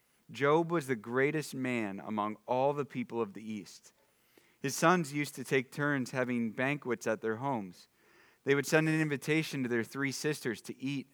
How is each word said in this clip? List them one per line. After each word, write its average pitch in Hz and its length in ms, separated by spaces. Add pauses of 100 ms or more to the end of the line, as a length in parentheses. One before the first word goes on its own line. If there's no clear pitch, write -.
(300)
Job 147 400
was 165 160
the 131 80
greatest 135 600
man 117 500
among 107 320 (100)
all 131 280
the 143 100
people 117 380
of 101 100
the 107 200
East. - 420 (640)
His 139 160
sons 165 380
used 147 220
to 131 80
take 135 280
turns 143 380
having 123 400
banquets 127 560
at 110 160
their 110 140
homes. 117 520 (560)
They 139 100
would 143 120
send 156 200
an 156 140
invitation 151 640
to 123 80
their 117 140
three 135 280
sisters 135 500
to - 160
eat 135 360